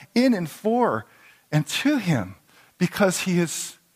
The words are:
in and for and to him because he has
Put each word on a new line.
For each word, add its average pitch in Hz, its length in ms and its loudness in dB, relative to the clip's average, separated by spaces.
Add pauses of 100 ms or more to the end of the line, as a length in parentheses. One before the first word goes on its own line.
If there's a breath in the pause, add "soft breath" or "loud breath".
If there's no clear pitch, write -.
(140 loud breath)
in 247 180 4
and 175 160 -2
for 208 560 0 (480 soft breath)
and 151 140 2
to 285 320 -2
him 127 380 -2 (420 soft breath)
because 180 420 0
he 180 180 -2
has - 380 -4 (200)